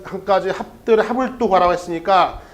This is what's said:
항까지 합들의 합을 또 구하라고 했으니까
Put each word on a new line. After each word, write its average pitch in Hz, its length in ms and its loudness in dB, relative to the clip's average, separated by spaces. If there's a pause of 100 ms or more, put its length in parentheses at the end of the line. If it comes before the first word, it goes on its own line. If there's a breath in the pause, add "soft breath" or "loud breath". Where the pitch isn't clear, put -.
항까지 190 460 -2
합들의 220 560 0
합을 247 320 -4
또 226 120 0
구하라고 180 240 4
했으니까 170 680 0 (120)